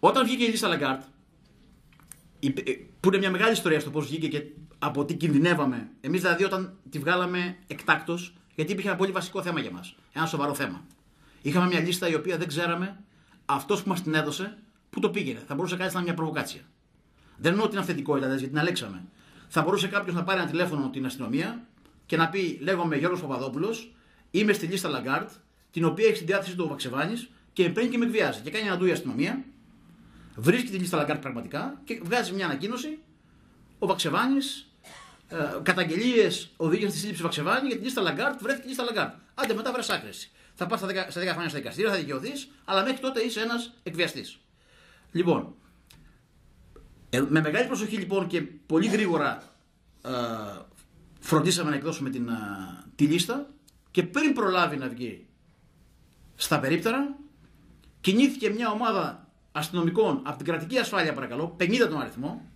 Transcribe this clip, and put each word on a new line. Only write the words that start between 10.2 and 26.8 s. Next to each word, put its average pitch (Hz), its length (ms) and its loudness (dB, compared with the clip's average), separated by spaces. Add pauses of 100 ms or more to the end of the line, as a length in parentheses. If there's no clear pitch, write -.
σοβαρό 143 280 0
θέμα. 107 300 -4 (580)
Είχαμε 180 240 4
μια 175 140 4
λίστα 175 280 0
η 160 60 2
οποία 170 240 0
δεν 175 100 -2
ξέραμε 170 500 -2 (460)
αυτός 143 380 0
που - 60 -4
μας 180 140 0
την 156 120 0
έδωσε, 156 440 -2 (320)
πού 196 100 -4
το 196 100 4
πήγαινε. 135 360 -4
Θα 143 80 -6
μπορούσε 180 220 -2
κάτι 180 180 -2
να 185 40 0
είναι 175 100 -2
μια 165 60 -2
προβοκάτσια. 156 460 -4 (760)
Δεν 170 160 2
εννοώ 208 160 2
την 202 100 -2
αυθεντικότητα, 139 480 0
δηλαδή, 135 140 0
γιατί 131 140 -6
την 151 80 2
αλέξαμε. 107 420 -4 (440)
Θα 160 140 2
μπορούσε 185 260 2
κάποιος 180 260 -2
να 170 100 0
πάρει 185 160 2
ένα 151 100 -2
τηλέφωνο 147 400 0
την 135 160 -6
αστυνομία 139 600 -4 (400)
και 165 100 0
να 165 120 4
πει, 185 340 -2
«Λέγομαι 170 340 0
Γιώργος 175 240 0
Παπαδόπουλος, 139 720 -4 (360)
είμαι 208 220 4
στη 170 140 0
λίστα 185 220 -2
Λαγκάρτ, 135 420 -2 (400)
την 170 140 0
οποία 165 220 4
έχει 220 80 6
στην 175 120 -6
διάθεση 185 300 0
του 180 80 0
ο 151 40 -2
Βαξεβάνης 143 600 -4 (220)